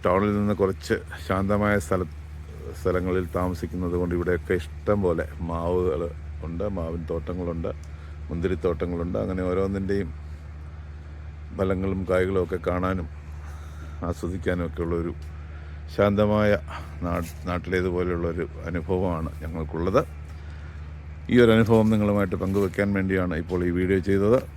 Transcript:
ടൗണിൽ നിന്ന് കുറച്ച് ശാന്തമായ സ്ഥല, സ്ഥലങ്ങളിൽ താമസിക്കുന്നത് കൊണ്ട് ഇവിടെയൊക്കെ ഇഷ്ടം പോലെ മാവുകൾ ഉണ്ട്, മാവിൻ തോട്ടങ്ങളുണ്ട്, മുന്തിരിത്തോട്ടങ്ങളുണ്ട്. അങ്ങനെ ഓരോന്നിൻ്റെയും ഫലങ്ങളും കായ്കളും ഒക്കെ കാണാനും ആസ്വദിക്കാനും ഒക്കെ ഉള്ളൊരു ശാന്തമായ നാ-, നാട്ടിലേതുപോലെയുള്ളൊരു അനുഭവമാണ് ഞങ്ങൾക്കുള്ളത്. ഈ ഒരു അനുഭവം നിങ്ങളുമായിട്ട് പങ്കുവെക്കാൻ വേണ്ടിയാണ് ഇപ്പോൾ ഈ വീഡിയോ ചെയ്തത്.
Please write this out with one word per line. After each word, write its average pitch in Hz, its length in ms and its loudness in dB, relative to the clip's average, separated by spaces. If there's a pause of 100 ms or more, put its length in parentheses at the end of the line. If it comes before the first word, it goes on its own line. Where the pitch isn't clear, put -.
ടൗണിൽ 98 340 4
നിന്ന് 104 240 2
കുറച്ച് 95 340 2 (300)
ശാന്തമായ 101 500 2 (100)
സ്ഥല, 92 160 2 (760)
സ്ഥലങ്ങളിൽ 90 460 2 (120)
താമസിക്കുന്നത് 90 640 -2
കൊണ്ട് 87 180 0
ഇവിടെയൊക്കെ 87 440 0
ഇഷ്ടം - 440 0
പോലെ 82 200 2 (260)
മാവുകൾ 85 500 0 (460)
ഉണ്ട്, 85 180 -4 (120)
മാവിൻ 82 240 -4 (100)
തോട്ടങ്ങളുണ്ട്, 85 580 -4 (600)
മുന്തിരിത്തോട്ടങ്ങളുണ്ട്. 87 920 0
അങ്ങനെ 92 260 -2
ഓരോന്നിൻ്റെയും 98 600 0 (1500)
ഫലങ്ങളും 95 520 2
കായ്കളും 92 360 4
ഒക്കെ 87 220 -4
കാണാനും 90 400 0 (1040)
ആസ്വദിക്കാനും 90 580 -2
ഒക്കെ 78 180 -6
ഉള്ളൊരു 85 280 -2 (840)
ശാന്തമായ 104 560 6 (540)
നാ-, 85 280 -2 (160)
നാട്ടിലേതുപോലെയുള്ളൊരു 87 960 0 (220)
അനുഭവമാണ് 85 640 0 (120)
ഞങ്ങൾക്കുള്ളത്. 80 580 0 (1300)
ഈ 120 120 10
ഒരു 113 100 10
അനുഭവം 110 380 8
നിങ്ങളുമായിട്ട് 101 500 2
പങ്കുവെക്കാൻ 98 540 2
വേണ്ടിയാണ് 95 360 2 (100)
ഇപ്പോൾ 90 160 0 (100)
ഈ - 100 2
വീഡിയോ 92 200 4 (100)
ചെയ്തത്. 101 300 6 (180)